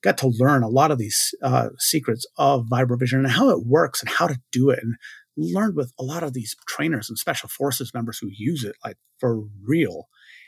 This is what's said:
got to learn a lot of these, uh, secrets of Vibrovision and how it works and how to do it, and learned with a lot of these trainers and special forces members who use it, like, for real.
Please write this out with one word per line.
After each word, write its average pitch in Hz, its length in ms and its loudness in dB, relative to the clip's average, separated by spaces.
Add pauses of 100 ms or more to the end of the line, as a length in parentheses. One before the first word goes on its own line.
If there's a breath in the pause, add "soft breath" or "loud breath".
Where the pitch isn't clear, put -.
got - 160 2
to 135 100 2
learn 127 360 4
a 110 40 0
lot 135 220 4
of 139 80 2
these, - 460 -2
uh, 123 340 2
secrets - 480 -2 (100)
of 139 300 2
Vibrovision 123 540 2
and 135 100 2
how 226 200 4
it 110 180 2
works 151 340 2
and - 80 -8
how - 160 2
to 131 140 -4 (120)
do 131 200 4
it, - 100 0
and 113 140 -4 (420 loud breath)
learned 175 380 0
with 127 240 -4
a 131 40 -6
lot 156 200 -4
of 139 100 -6
these 113 220 -8 (120)
trainers 143 420 -4
and 113 80 -8
special - 300 -6
forces 139 460 -4
members 117 240 -6
who 107 140 -8
use 120 320 -4
it, 104 200 -8
like, 110 140 -10 (220)
for 113 240 0 (200)
real. 110 460 -2 (380 loud breath)